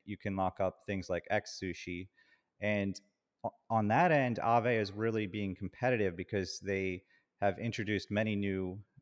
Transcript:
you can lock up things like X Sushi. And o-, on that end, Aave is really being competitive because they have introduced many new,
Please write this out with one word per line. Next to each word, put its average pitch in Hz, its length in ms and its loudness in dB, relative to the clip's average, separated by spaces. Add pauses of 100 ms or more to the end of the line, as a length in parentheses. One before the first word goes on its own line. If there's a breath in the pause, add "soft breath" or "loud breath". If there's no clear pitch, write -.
you 101 120 -8
can 98 200 -4
lock 95 240 0
up 92 160 0 (100)
things 95 240 -4
like 87 180 -2
X - 340 -2
Sushi. 90 460 -8 (520 soft breath)
And 101 380 0 (460)
o-, - 80 -4 (160)
on 110 200 4
that 160 240 6
end, 127 300 2
Aave 117 380 4
is 98 120 -2
really 110 340 0
being 98 300 -4
competitive 101 600 0
because 92 440 -4
they 95 420 -2 (380 soft breath)
have 101 180 2
introduced 107 520 -2
many 107 240 0
new, 95 440 0 (240)